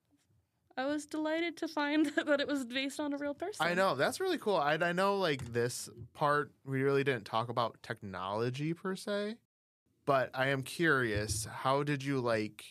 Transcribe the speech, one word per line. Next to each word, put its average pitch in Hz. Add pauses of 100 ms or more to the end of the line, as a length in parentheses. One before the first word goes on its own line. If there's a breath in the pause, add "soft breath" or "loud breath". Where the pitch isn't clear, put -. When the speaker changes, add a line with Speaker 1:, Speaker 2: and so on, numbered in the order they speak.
(760)
Speaker 1:
I 262
was 294
delighted 320
to 330
find 302
<laughs> 285
that 285
it 285
was 277
based 269
on 294
a 285
real 285
person. 220
Speaker 2:
I 175
know. 180
That's -
really 370
cool. 202
I, 147
I 170
know, 196
like, 143
this 120 (240)
part, 147 (140)
we 135
really 139
didn't 127
talk 113
about 117
technology 113
per 190
se, 208 (680)
but 131
I 131
am 135
curious, 120
how 139
did 143
you 139
like 113